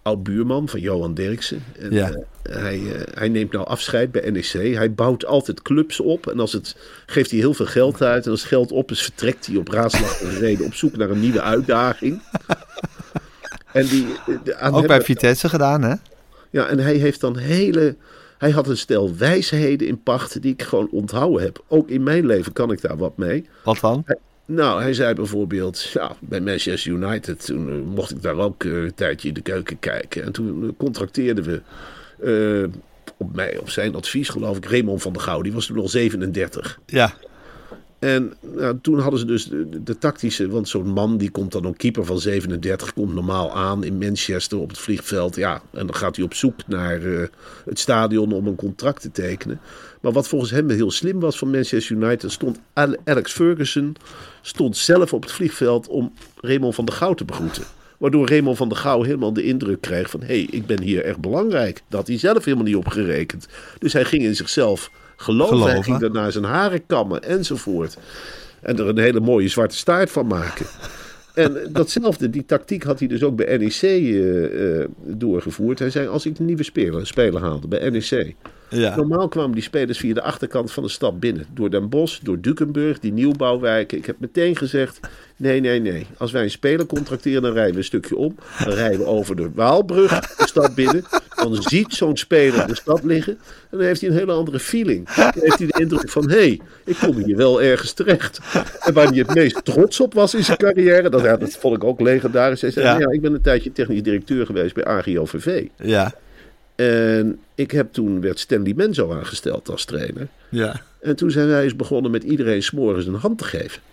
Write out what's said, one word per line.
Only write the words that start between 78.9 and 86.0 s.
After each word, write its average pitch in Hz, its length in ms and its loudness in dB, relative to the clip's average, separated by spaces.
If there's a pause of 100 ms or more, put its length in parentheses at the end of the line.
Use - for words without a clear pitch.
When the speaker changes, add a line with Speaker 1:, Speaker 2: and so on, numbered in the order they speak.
Speaker 1:
Normaal 160 320 0
kwamen 147 240 -2
die 110 120 -2
spelers 127 340 -2
via 113 160 -2
de 113 80 0
achterkant 120 500 -4
van 139 120 -6
de 117 60 -6
stad 95 300 -2
binnen. 90 340 -2
Door 104 160 -2
Den 101 200 0
Bosch, 156 340 0
door 90 180 -2
Dukenburg, 147 580 0
die 107 140 -2
nieuwbouwwijken. 123 840 0
Ik - 80 -8
heb 117 140 -6
meteen 170 360 0
gezegd, 135 440 -2 (380)
"Nee, 135 220 2
nee, 123 200 2
nee. 90 260 -2 (120)